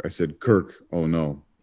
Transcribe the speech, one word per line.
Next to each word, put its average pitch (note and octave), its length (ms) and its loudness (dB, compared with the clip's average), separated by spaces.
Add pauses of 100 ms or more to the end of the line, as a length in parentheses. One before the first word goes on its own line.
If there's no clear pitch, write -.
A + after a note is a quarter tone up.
I - 20 -4
said, E2+ 320 -4
"Kirk, G2 360 2 (180)
oh E2+ 120 0
no, D#2 380 0 (200)